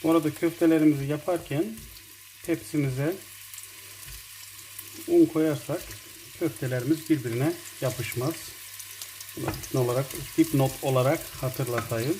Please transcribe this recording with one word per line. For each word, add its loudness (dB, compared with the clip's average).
Bu 6
arada 6
köftelerimizi 6
yaparken 0
tepsimize 0
un 8
koyarsak 0
köftelerimiz -2
birbirine 2
yapışmaz. -2
Bunu -4
dipnot 0
olarak, 2
dipnot 4
olarak 4
hatırlatayım. -2